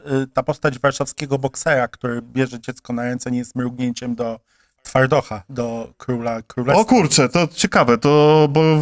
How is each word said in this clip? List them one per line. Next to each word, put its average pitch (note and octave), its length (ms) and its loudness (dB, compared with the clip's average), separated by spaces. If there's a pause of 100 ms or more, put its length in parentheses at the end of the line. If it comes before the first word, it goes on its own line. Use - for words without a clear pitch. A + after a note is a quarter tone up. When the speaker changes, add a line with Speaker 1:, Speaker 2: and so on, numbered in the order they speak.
(220)
Speaker 1:
y, C3 40 -6
ta C3 160 -4
postać C#3 360 -4
warszawskiego C#3 600 -4
boksera, C3 500 -2
który A#2+ 340 -8
bierze A#2+ 380 -4
dziecko - 320 -12
na A#2+ 100 -6
ręce, B2 280 -6
nie B2 80 -2
jest A#2+ 180 -8
mrugnięciem B2 580 -4
do A2+ 260 -6 (420)
Twardocha, C3 640 0
do A#2+ 500 -8
króla A#2 440 -6
królestwa. C#3 380 0
Speaker 2:
O A3 40 2
kurczę, D3+ 440 4
to F3 180 2
ciekawe, C3 520 2
to D3+ 520 4
bo D#3 120 2 (200)